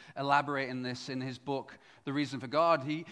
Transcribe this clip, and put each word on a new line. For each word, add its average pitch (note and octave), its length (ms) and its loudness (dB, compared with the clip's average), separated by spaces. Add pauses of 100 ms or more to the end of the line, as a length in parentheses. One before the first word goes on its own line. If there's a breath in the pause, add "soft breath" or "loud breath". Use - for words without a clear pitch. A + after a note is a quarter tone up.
(180 loud breath)
elaborating C#3 640 2
this B2+ 260 -6
in C3 140 -4
his B2+ 160 -6
book, - 400 -6 (260 loud breath)
The C#3+ 80 -4
Reason C3+ 280 0
for B2+ 80 -6
God. D#3 360 4
He, D3+ 280 -4